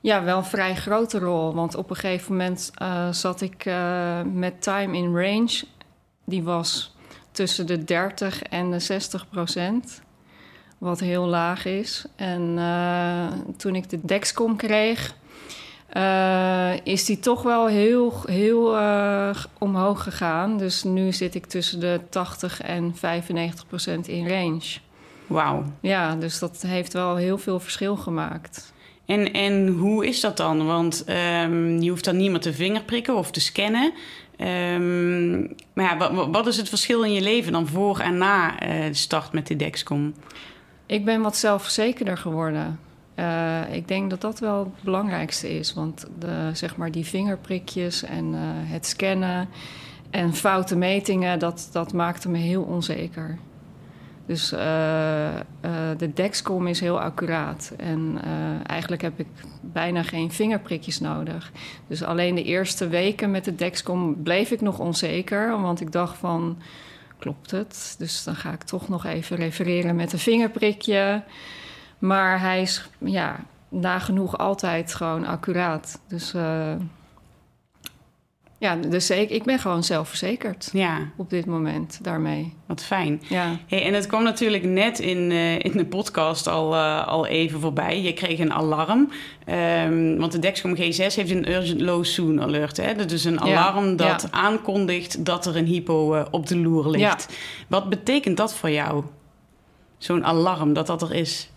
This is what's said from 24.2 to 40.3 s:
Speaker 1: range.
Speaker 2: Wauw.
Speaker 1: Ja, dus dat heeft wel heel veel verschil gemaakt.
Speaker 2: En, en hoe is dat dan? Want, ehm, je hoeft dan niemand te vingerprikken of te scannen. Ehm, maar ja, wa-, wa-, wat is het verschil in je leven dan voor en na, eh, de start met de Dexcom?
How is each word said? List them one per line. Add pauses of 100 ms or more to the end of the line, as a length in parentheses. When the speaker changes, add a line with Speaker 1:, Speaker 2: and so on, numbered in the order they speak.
Speaker 1:
range. (500)
Speaker 2:
Wauw. (160)
Speaker 1:
Ja,
dus
dat
heeft
wel
heel
veel
verschil
gemaakt. (320)
Speaker 2:
En,
en
hoe
is
dat
dan?
Want,
ehm,
je
hoeft
dan
niemand
te
vingerprikken
of
te
scannen. (460)
Ehm, (340)
maar
ja,
wa-,
wa-,
wat
is
het
verschil
in
je
leven
dan
voor
en
na,
eh,
de
start
met
de
Dexcom? (720)